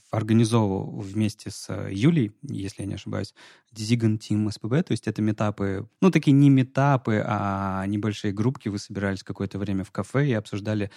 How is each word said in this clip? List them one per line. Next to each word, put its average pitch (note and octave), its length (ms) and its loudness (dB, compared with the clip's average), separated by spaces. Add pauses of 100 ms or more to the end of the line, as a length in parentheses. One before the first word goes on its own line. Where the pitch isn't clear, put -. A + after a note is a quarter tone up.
(100)
организовывал A2 920 2
вместе G#2 500 -4
с, - 180 -14
э, G2 240 -8
Юлей, A2+ 400 2 (100)
если G#2+ 400 -8
я G2 60 -8
не G2+ 60 -6
ошибаюсь, G2+ 400 -8 (380)
Дизиган A2 460 0
Тим G#2+ 320 -2
С - 80 -10
П G#2+ 100 -10
Б, C#3+ 140 0
то - 100 -6
есть - 140 -4
это G#2+ 160 -2
митапы, G#2+ 680 -2 (120)
ну, F#3+ 100 6
такие D#3 220 4
не C#3 180 8
митапы, C3 760 2
а G2 600 -2
небольшие G#2 460 -2
группки, G#2+ 360 -2
вы G2+ 100 -4
собирались G2 440 -4
какое-то G2 360 -6
время F#2+ 260 -2
в - 60 -14
кафе C3+ 380 -2
и B2+ 40 0
обсуждали G#2 640 -4